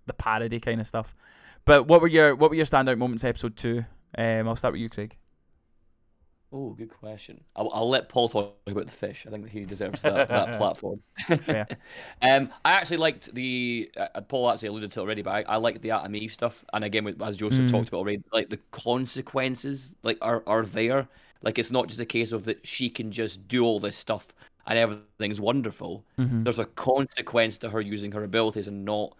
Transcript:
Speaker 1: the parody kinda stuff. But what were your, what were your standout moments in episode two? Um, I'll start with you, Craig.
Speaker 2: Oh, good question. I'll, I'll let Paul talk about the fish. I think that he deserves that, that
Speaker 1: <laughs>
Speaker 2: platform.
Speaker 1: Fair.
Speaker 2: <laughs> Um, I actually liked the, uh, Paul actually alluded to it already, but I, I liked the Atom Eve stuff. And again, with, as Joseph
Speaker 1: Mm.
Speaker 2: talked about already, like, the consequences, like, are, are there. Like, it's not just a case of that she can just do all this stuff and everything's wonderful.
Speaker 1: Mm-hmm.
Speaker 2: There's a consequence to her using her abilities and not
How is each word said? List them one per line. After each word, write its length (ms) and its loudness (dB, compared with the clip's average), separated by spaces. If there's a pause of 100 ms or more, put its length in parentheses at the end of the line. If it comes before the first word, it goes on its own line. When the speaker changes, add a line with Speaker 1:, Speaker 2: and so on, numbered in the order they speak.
Speaker 1:
the 80 -10
parody 460 -2
kinda 260 -2
stuff. 300 -6 (500)
But 220 10
what 120 12
were 80 6
your, 280 8
what 160 6
were 40 -2
your 120 4
standout 320 4
moments 240 -2
in 60 0
episode 280 -4
two? 280 -2 (300)
Um, 320 0
I'll 80 -2
start 180 -2
with 80 -6
you, 80 -6
Craig. 280 -10 (1400)
Speaker 2:
Oh, 200 -10
good 180 -14
question. 520 -18 (120)
I'll, 180 -2
I'll 160 0
let 180 2
Paul 220 2
talk 260 -2 (120)
about 180 -4
the 60 -16
fish. 360 -10
I 40 -14
think 140 -12
that 60 -18
he 140 -10
deserves 380 -8
that, 260 2
that 240 0
Speaker 1:
<laughs> 60 -6
Speaker 2:
platform. 420 -4 (380)
Speaker 1:
Fair. 260 -2 (280)
Speaker 2:
<laughs> 280 -12
Um, 280 6 (140)
I 100 6
actually 240 2
liked 360 -2
the, 640 -4
uh, 240 -6
Paul 300 0
actually 160 -2
alluded 240 -6
to 80 -8
it 40 -4
already, 200 -4
but 80 -4
I, 220 -2
I 40 2
liked 240 0
the 80 -6
Atom 260 -2
Eve 160 -6
stuff. 400 -6
And 120 -2
again, 200 0
with, 160 -6
as 160 -4
Joseph 300 2
Speaker 1:
Mm. 60 4
Speaker 2:
talked 160 2
about 100 -6
already, 240 -2 (100)
like, 200 -2
the 80 -8 (100)
consequences, 1300 -4
like, 180 -2
are, 240 0
are 200 2
there. 420 0 (340)
Like, 160 -2
it's 140 -2
not 160 2
just 120 -12
a 60 -4
case 260 -2
of 140 -4
that 200 -4
she 260 -4
can 200 -8
just 360 -6
do 180 2
all 140 2
this 180 -4
stuff 360 -6 (340)
and 100 2
everything's 640 -2
wonderful. 640 -2 (140)
Speaker 1:
Mm-hmm. 240 0
Speaker 2:
There's 160 0
a 60 0
consequence 920 0
to 120 -8
her 100 -2
using 300 -6
her 120 -6
abilities 440 -2
and 180 -10
not 340 -4